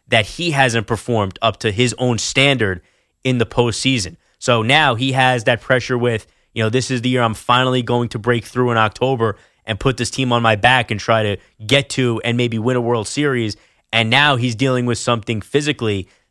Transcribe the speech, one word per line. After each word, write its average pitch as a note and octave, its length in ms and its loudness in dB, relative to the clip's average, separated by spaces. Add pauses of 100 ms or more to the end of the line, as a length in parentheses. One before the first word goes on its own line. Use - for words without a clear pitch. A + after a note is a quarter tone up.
that A2+ 160 2
he E3+ 280 -6
hasn't A#2+ 340 2
performed A2 560 -2
up A2 160 0
to A2 120 -2
his A2+ 280 0
own B2 200 0
standard A#2 600 -2 (420)
in B2+ 160 0
the A2+ 80 2
postseason. A#2+ 680 -2 (220)
So A#2+ 240 2
now C#3 320 2
he C3 180 -2
has B2+ 320 2
that A#2+ 160 2
pressure B2+ 380 0
with, A#2 280 -2 (280)
you A#2 80 -2
know, A2 60 0
"This A#2+ 220 -2
is B2 120 -2
the B2+ 80 0
year B2+ 120 2
I'm A2+ 120 0
finally B2+ 480 2
going A#2+ 280 0
to B2 80 -8
break A#2 260 0
through B2 260 -2
in A#2 80 0
October A2+ 580 0 (300)
and G#2+ 120 -4
put C3 200 0
this A#2 120 -4
team B2+ 220 -2
on A#2+ 100 2
my A2+ 140 4
back B2 340 2
and G#2+ 80 -4
try A2+ 240 0
to G#2 140 -2 (280)
get C3+ 260 0
to A#2+ 340 0
and A#2 120 -2
maybe A#2+ 220 -2
win B2 180 -2
a B2 40 0
World A#2 280 -2
Series." B2 480 -2 (360)
And A2+ 180 2
now C#3 260 4
he's A#2+ 180 -2
dealing B2 320 0
with A#2 120 -2
something A#2 420 -2
physically A#2 680 -2 (220)